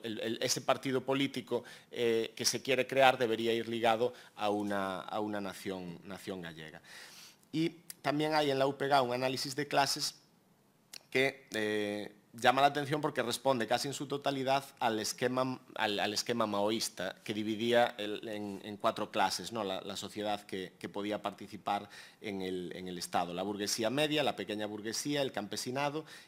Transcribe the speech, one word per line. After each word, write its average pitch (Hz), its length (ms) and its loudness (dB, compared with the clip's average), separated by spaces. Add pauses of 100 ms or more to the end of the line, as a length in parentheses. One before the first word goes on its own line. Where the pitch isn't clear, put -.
el, 107 160 -6
el, 113 200 -2
ese 127 200 0
partido 131 420 0
político, 135 640 -2 (260)
eh, 113 420 2
que 117 120 -2
se 117 160 0
quiere 127 260 2
crear 131 300 6
debería 113 340 2
ir 113 160 0
ligado 117 460 2 (240)
a 107 120 0
una, 101 520 0
a - 180 -6
una 107 220 -2
nación, 92 640 -8
nación 95 360 -8
gallega. 82 400 -12 (720)
Y 160 200 0 (300)
también 151 340 2
hay 151 160 4
en 135 80 4
la 135 80 6
U 139 100 0
P 139 100 -2
G 139 160 6
un 120 100 0
análisis 131 400 -2
de 143 140 -2
clases 143 480 2 (960)
que, 135 420 2
eh, 104 640 -2 (180)
llama 123 280 6
la 143 60 10
atención 143 320 2
porque 143 220 0
responde 117 460 2
casi 120 200 0
en 139 60 -4
su 143 140 -6
totalidad 139 580 0 (140)
al 113 200 2
esquema, 127 600 0 (160)
al, 104 240 0
al 104 140 2
esquema 117 340 0
maoísta 104 760 0
que 117 100 -4
dividía 110 640 2
el, 104 300 -6
en, 104 360 -6
en 104 140 -10
cuatro 110 340 0
clases, 95 400 2
¿no? 113 120 -2
la, 95 180 -4
la 98 140 -8
sociedad 104 500 -4
que, 92 340 -6
que 104 100 -8
podía 101 320 -2
participar 101 680 -4 (320)
en 98 200 -4
el, 92 340 -4
en 92 120 -10
el 90 100 -6
Estado. 87 360 -2
La 90 100 -2
burguesía 104 460 0
media, 151 340 2
la 107 120 0
pequeña 104 300 -4
burguesía, 110 560 -2
el 135 100 0
campesinado 135 720 -4 (220)